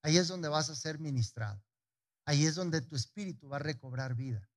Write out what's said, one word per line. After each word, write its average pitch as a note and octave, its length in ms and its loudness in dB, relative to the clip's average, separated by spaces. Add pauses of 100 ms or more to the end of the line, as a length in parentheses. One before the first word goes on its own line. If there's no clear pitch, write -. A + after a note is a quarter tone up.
Ahí D#3 160 6
es E3+ 100 4
donde F3+ 200 -4
vas D3+ 200 2
a D#3 60 -8
ser D3+ 240 -6
ministrado. A2+ 640 -2 (640)
Ahí D3 180 6
es D#3 100 4
donde E3 280 0
tu C#3+ 140 -8
espíritu F3 520 -6
va C#3 80 -6
a C#3+ 40 -4
recobrar C3 540 -4
vida. A#2+ 320 -4 (100)